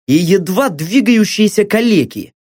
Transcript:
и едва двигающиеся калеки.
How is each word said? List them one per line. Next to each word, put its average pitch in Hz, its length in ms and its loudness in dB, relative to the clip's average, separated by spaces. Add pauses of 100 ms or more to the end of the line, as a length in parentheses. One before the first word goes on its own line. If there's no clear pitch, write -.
и 127 60 2
едва 185 560 0
двигающиеся 208 960 0
калеки. 208 680 -2 (260)